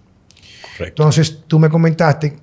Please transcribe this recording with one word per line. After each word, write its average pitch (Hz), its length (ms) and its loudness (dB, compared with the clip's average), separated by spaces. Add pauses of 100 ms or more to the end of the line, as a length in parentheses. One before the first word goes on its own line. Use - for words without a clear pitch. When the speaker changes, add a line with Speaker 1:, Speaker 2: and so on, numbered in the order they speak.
(760)
Speaker 1:
Correcto. 90 260 -6
Speaker 2:
Entonces, 156 460 0
tú 156 100 0
me 160 120 4
comentaste, 160 720 0